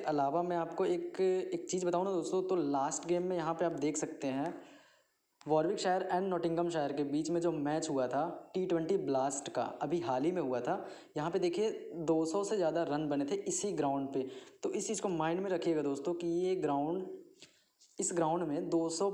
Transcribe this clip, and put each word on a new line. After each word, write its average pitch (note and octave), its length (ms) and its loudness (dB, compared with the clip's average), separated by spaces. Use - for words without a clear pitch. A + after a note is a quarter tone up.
अलावा D3 380 2
मैं F3 140 0
आपको E3+ 300 0
एक, F3 340 0
एक F#3 500 0
चीज़ F3+ 160 0
बताऊँ F3 180 2
ना G3 80 0
दोस्तों, F3+ 300 0
तो F#3 140 0
लास्ट D3 520 0
game F3 140 2
में F#3 140 -2
यहाँ D#3+ 180 0
पे F3 100 0
आप E3 160 0
देख D3+ 160 0
सकते - 320 -4
हैं C#3 260 -2
वॉरविकशायर F#3 600 2
and F#3 200 0
नॉटिंघमशायर E3+ 640 0
के C#3+ 120 -2
बीच D3+ 260 0
में E3+ 100 2
जो E3+ 120 2
मैच D#3 380 0
हुआ C3 180 2
था D3 460 -4
T F#3 120 0
twenty E3+ 320 2
Blast C#3 500 0
का, B2 140 -2
अभी D3 380 -2
हाल C3 240 0
ही E3+ 80 4
में F3+ 100 0
हुआ B2+ 180 0
था। D3+ 160 0
यहाँ D3+ 140 0
पे F#3 80 0
देखिए F3+ 320 2
दो D#3+ 280 2
सौ F#3+ 200 0
से G#3+ 120 -2
ज़्यादा E3 260 2
रन D3 260 0
बने C#3+ 160 2
थे C#3+ 100 -2
इसी G3 240 -2
ground C#3 360 0
पे। C3+ 180 0
तो G3 100 -2
इस G3 140 -2
चीज़ A3 160 -2
को G#3 60 0
mind E3 320 2
में G3 100 -2
रखिएगा E3 320 2
दोस्तों C#3 320 0
कि E3+ 120 -4
ये F#3 180 2
ground, D3+ 500 0
इस F#3+ 160 -2
ground E3+ 280 2
में E3 280 -2
दो E3 180 4
सौ F3+ 260 0